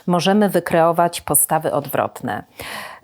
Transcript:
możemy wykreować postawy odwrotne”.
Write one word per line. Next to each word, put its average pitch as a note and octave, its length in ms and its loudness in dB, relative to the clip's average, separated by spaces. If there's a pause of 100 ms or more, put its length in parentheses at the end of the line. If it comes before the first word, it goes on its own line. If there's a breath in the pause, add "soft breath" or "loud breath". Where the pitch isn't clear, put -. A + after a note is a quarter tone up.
możemy F#3+ 420 4
wykreować E3+ 720 2
postawy D#3+ 520 0
odwrotne”. A#2+ 680 -4 (600 loud breath)